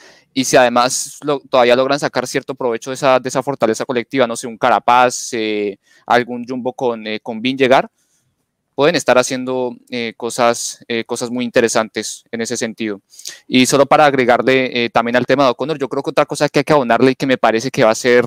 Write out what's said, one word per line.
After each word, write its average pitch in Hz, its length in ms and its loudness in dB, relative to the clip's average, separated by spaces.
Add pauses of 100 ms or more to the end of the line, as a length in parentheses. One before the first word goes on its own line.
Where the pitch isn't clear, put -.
(320)
y 131 120 -2
si - 120 2
además 123 640 0
lo, 143 180 -4
todavía 120 360 2
logran 135 240 0
sacar 135 260 -4
cierto 135 280 -6
provecho 120 340 -6
de 131 60 -8
esa, 131 260 2
de 127 80 -6
esa 131 140 -4
fortaleza 120 420 -2
colectiva, 123 420 -2
no 117 80 -4
sé, 123 120 -10
un 113 100 -12
Carapaz, 123 800 2
eh, 107 420 -2 (300)
algún 120 400 0
Jumbo 123 260 -8
con, 117 340 -4
eh, 107 140 -8
con 110 220 -10
Vingegaard, 135 480 2 (840)
pueden 151 200 0
estar 127 240 0
haciendo, 127 580 -4 (140)
eh, 117 260 -8
cosas, 117 720 -2
eh, 117 160 -4
cosas 120 260 -8
muy 123 140 -4
interesantes 113 840 -2
en 117 100 -8
ese 113 160 -6
sentido. 110 460 -6 (440)
Y 127 200 4
solo 139 180 4
para 151 220 4
agregarle, 123 800 2
eh, 117 40 -2
también 117 280 0
al 123 100 0
tema 135 180 2
de 131 60 4
O'Connor, 139 280 -4
yo 131 100 -6
creo 139 140 -6
que 160 80 -8
otra 147 140 2
cosa 147 240 -2
que 151 120 -2
hay 135 40 0
que - 80 0
abonarle 123 380 2
y 131 60 0
que 147 100 -6
me 127 100 2
parece 117 360 0
que 139 100 0
va 110 80 6
a 113 60 4
ser, 123 300 4